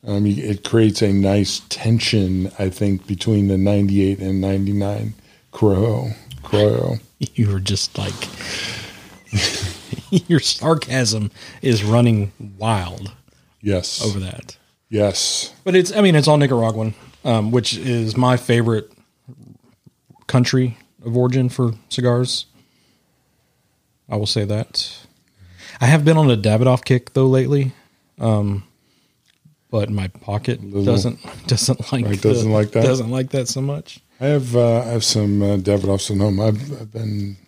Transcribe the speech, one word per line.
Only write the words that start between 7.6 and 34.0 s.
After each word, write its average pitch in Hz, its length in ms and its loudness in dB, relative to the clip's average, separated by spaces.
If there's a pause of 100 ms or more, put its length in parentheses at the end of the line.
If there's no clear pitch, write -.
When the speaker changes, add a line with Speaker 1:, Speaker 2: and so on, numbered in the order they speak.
Speaker 2:
just 98 360 -4
like, 98 160 -6 (1160)
<laughs> - 1000 -4
your 165 120 4
sarcasm 120 920 -2 (300)
is 113 220 2
running 110 480 4 (260)
wild 101 540 -4 (500)
Speaker 1:
Yes. 98 440 -4
Speaker 2:
over 101 140 -4
that. - 380 -12 (320)
Speaker 1:
Yes. - 640 -2 (100)
Speaker 2:
But 180 120 0
it's, 185 200 2
I 214 60 2
mean, 190 140 6
it's 147 120 4
all 151 100 6
Nicaraguan, 113 560 0 (300)
um, 113 280 0
which 117 260 0
is 113 400 -2
my 123 200 4
favorite 117 540 0 (1400)
country 127 500 0 (280)
of 117 100 -4
origin 123 340 2
for 120 240 -2 (160)
cigars. 123 560 -2 (1600)
I 110 80 -4
will 104 100 -2
say 104 180 -2
that. - 520 -6 (840)
I 127 60 2
have 147 180 6
been 160 120 6
on 151 120 6
a 117 80 4
Davidoff 110 480 2
kick - 280 0
though 131 140 4
lately, 131 460 2 (460)
um, 101 440 0 (1040)
but 107 200 -2
my 101 180 -4
pocket 104 560 -6
Speaker 1:
Little 98 220 -4
Speaker 2:
doesn't, 101 340 0 (140)
<laughs> - 140 -16
doesn't - 440 -2
like 123 140 -2
Speaker 1:
Mike 101 160 -2
Speaker 2:
the, 107 120 4
Speaker 1:
doesn't 110 180 0
like 107 200 2
that? 113 120 2
Speaker 2:
doesn't 127 260 0
like 131 220 -4
that 131 160 -4
so - 140 -6
much. 143 380 -8 (220)